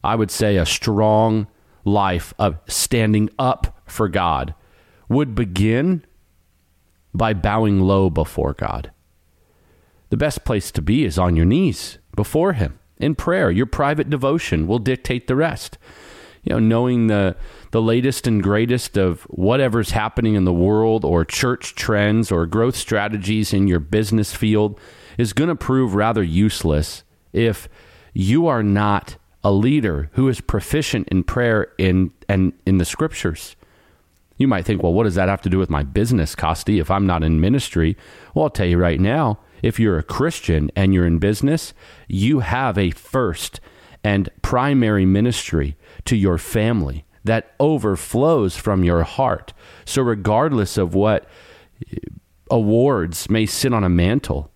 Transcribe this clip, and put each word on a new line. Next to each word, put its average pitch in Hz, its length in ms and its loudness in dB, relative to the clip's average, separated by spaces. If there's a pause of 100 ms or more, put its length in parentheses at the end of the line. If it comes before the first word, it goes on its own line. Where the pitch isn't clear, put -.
I 107 100 0
would 107 160 0
say 104 260 0
a 85 80 2
strong 107 800 2 (380)
life 98 540 0
of 90 200 0 (100)
standing 107 600 0 (100)
up - 480 -2
for 107 220 -2
God 78 460 -2 (540)
would 127 260 0
begin 113 720 0 (1080)
by 110 220 0
bowing 101 460 2
low 98 280 4
before 76 460 -2
God. - 360 -6 (1160)
The 113 80 -2
best 147 280 -4
place 104 280 -4
to 90 100 -2
be 123 220 2
is 85 140 -2
on 90 180 2
your 80 100 4
knees 135 520 0 (180)
before 160 380 0
Him 92 240 -4 (180)
in 143 180 -2
prayer. 175 360 0
Your 110 160 0
private 147 420 -2
devotion 135 580 -2
will 113 120 0
dictate 123 480 -4
the 131 100 0
rest. 151 400 -4 (680)
You - 120 -4
know, 117 40 0
knowing 117 480 2
the, 101 300 2 (340)
the 117 100 0
latest 123 460 0
and 107 160 2
greatest 110 560 0
of 90 240 0
whatever's 113 680 0
happening 110 420 0
in 95 100 2
the 90 80 2
world 107 500 2
or 82 220 2
church - 500 -4
trends 107 560 0
or 85 140 2
growth 113 320 0
strategies 107 800 -2
in 98 120 2
your 87 140 2
business 107 540 -2
field 107 440 0 (380)
is 113 160 -2
gonna 156 240 0
prove 131 380 0
rather 107 280 2
useless 85 800 0 (300)
if 110 340 -2 (460)
you 123 340 2
are 123 160 0
not 101 540 0 (260)
a 104 100 4
leader 101 600 0
who 131 140 2
is 123 140 -4
proficient - 680 -2
in 92 140 0
prayer 117 560 0
in, 92 320 2 (180)
and 95 240 2 (140)
in 95 100 2
the 87 80 2
Scriptures. - 720 -6 (800)
You 135 120 2
might 95 180 0
think, 95 160 -2
"Well, 85 100 2
what 110 120 2
does 95 100 0
that 92 140 2
have 98 140 -2
to 92 80 -2
do 92 80 2
with 92 120 0
my 73 120 0
business, 98 520 0
Costi, 82 440 -2
if 80 120 -2
I'm 98 160 2
not 85 160 2
in 78 180 2
ministry?" 90 560 0 (380)
Well, 151 100 2
I'll 147 60 0
tell 95 160 -2
you 87 100 2
right 85 240 2
now, 113 380 0 (240)
if 110 180 -2
you're 101 160 2
a 76 60 -2
Christian 80 760 -2
and 98 160 2
you're 90 140 4
in 82 120 2
business, 120 540 -2 (340)
you 127 340 0
have 120 360 -2
a 95 140 2
first - 680 -4 (420)
and 101 260 0 (140)
primary 123 640 2
ministry 95 720 0 (280)
to 120 120 0
your 95 200 2
family 95 720 -2 (160)
that 110 360 -4
overflows 123 960 0
from 95 280 0
your 85 180 2
heart. 104 520 -4 (320)
So 135 160 -2
regardless 110 760 0
of 90 180 0
what 101 320 2 (1200)
awards 113 800 2
may 110 160 2
sit 123 260 -2
on 107 120 2
a 92 40 2
mantle 87 680 0